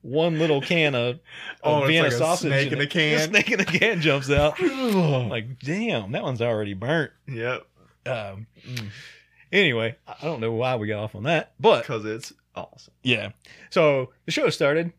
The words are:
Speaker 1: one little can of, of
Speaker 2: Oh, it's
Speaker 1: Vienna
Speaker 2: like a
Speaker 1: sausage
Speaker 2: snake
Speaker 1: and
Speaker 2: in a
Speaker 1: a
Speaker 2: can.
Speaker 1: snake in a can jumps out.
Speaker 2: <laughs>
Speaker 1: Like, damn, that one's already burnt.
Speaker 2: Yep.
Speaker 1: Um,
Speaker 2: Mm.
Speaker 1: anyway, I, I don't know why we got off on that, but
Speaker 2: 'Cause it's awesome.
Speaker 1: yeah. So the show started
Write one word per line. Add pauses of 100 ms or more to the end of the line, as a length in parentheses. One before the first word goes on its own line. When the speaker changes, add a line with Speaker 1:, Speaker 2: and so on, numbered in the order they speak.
Speaker 1:
one
little
can
of,
of (440)
Speaker 2:
Oh,
it's
Speaker 1:
Vienna
Speaker 2:
like
a
Speaker 1:
sausage
Speaker 2:
snake
Speaker 1:
and
Speaker 2:
in
a
Speaker 1:
a
Speaker 2:
can.
Speaker 1:
snake
in
a
can
jumps
out.
Speaker 2:
<laughs>
Speaker 1:
Like,
damn,
that
one's
already
burnt. (160)
Speaker 2:
Yep. (380)
Speaker 1:
Um, (180)
Speaker 2:
Mm. (640)
Speaker 1:
anyway, (100)
I,
I
don't
know
why
we
got
off
on
that,
but
Speaker 2:
'Cause
it's (240)
awesome. (100)
Speaker 1:
yeah. (380)
So (120)
the
show
started